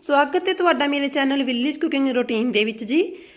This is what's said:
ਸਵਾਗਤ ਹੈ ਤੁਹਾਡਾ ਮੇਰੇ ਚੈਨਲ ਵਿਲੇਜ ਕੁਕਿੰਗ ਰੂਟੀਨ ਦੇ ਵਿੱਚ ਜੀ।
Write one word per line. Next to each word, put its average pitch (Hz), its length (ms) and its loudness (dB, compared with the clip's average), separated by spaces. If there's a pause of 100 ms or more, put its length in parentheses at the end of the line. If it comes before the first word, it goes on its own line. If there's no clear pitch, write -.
ਸਵਾਗਤ 294 420 2
ਹੈ 370 60 2
ਤੁਹਾਡਾ 302 320 2
ਮੇਰੇ 285 220 0
ਚੈਨਲ 269 340 0
ਵਿਲੇਜ 262 360 -2
ਕੁਕਿੰਗ 269 300 0
ਰੂਟੀਨ 240 440 0
ਦੇ 208 120 2
ਵਿੱਚ 220 200 -6
ਜੀ। 320 320 0 (200)